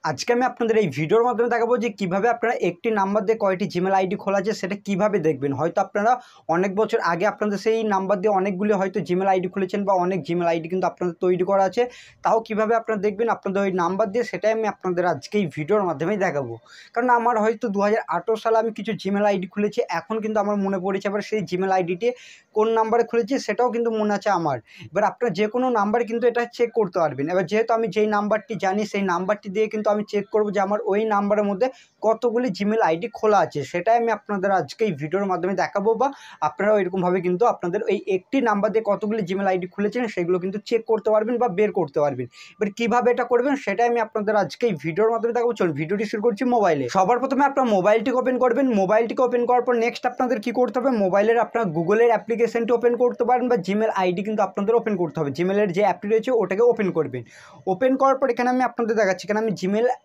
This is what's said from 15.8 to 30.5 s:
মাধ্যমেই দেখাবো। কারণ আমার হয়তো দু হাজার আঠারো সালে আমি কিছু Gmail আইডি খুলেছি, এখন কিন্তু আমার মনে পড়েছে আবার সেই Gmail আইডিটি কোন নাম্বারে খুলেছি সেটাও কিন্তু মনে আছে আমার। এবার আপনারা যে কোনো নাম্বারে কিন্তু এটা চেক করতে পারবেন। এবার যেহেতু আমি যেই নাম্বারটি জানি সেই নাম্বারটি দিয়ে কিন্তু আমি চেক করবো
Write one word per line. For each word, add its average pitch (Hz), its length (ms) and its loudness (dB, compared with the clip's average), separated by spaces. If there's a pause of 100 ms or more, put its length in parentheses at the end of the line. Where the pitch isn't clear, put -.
মাধ্যমেই 165 360 -2
দেখাবো। 139 300 -4 (400)
কারণ 240 140 0 (100)
আমার 233 260 2
হয়তো 226 300 0
দু 202 100 0
হাজার 208 180 2 (140)
আঠারো 220 280 -2
সালে 226 180 2
আমি 226 160 -2
কিছু 220 220 -6
Gmail 202 300 0
আইডি 185 240 -2
খুলেছি, 208 260 -2 (180)
এখন 220 260 -6
কিন্তু 220 200 -2
আমার 208 200 0
মনে 196 200 -2
পড়েছে 196 260 -4
আবার 202 180 -2
সেই 214 200 -2
Gmail 190 300 -2
আইডিটি 180 300 -2 (480)
কোন 220 120 2 (100)
নাম্বারে 226 320 2
খুলেছি 233 240 0 (120)
সেটাও 240 280 0
কিন্তু 233 160 0 (100)
মনে 208 160 0
আছে 208 120 -2 (100)
আমার। 147 200 0 (320)
এবার 202 200 0
আপনারা 240 280 -2
যে 214 160 2
কোনো 254 120 0 (120)
নাম্বারে 214 320 2
কিন্তু 233 200 -2
এটা 240 120 -2 (140)
চেক 233 220 0
করতে 185 240 0
পারবেন। 139 300 -2
এবার 185 180 2
যেহেতু 226 280 0
আমি 226 160 0
যেই 214 220 2
নাম্বারটি 208 360 -2 (120)
জানি 196 180 0 (100)
সেই 196 200 0
নাম্বারটি 196 420 -2
দিয়ে 214 180 2
কিন্তু 214 200 -2
আমি 208 200 0
চেক 202 220 -2
করবো 214 220 2